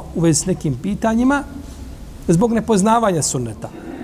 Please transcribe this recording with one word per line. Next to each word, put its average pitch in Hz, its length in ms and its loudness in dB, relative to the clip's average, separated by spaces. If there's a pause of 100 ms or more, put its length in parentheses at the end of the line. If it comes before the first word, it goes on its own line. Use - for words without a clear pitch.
(160)
u 190 40 0
vezi 165 200 4
s - 60 -4
nekim 165 380 -2
pitanjima 233 600 2 (840)
zbog 208 260 4
nepoznavanja 214 680 4
sunneta. 117 480 -4 (340)